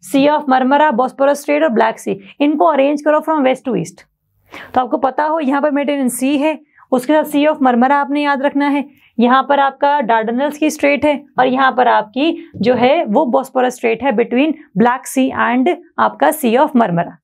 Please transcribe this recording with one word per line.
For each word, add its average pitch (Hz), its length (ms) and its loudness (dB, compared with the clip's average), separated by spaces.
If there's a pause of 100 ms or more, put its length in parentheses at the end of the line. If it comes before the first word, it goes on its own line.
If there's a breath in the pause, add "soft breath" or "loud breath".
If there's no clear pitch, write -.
(160)
Sea 277 160 4
of 294 180 -2
Marmara, 269 420 2
Bosphorus 262 440 0
Strait 294 280 -2
और 320 60 2
Black 220 240 0
Sea, 202 220 -8 (240 loud breath)
इनको 302 260 2
arrange 285 360 2
करो 302 180 2
from 311 200 -2
west 262 280 -2
to 247 60 -4
east। 165 280 -6 (720 loud breath)
तो 254 80 0
आपको 254 160 -4
पता 262 260 -2
हो, 311 160 -2
यहाँ 277 220 -2
पर 302 100 0
Mediterranean 277 440 -2
Sea 277 220 -2
है, 302 220 -2 (320 soft breath)
उसके 254 220 0
साथ 302 100 2
Sea 302 300 0
of 302 140 -4
Marmara 247 240 2
आपने 285 320 -2
याद 285 180 -2
रखना 277 260 -2
है, 277 180 -2 (340 soft breath)
यहाँ 254 300 4
पर 190 100 2
आपका 285 400 0
Dardanelles 233 580 -2
की 311 120 0
स्ट्रेट 285 360 -2
है 294 200 0 (140)
और 254 80 4
यहाँ 262 240 2
पर 247 160 2
आपकी 226 680 -2
जो 240 180 0
है 262 320 2
वो 240 300 0
Bosphorus 254 440 -2
Strait 226 240 -2
है 277 80 0
between 240 420 0 (280 loud breath)
Black 247 360 0
Sea 262 200 0
and 247 380 0 (240 loud breath)
आपका 220 280 0
Sea 262 280 0
of 294 140 4
Marmara। 175 420 0 (120)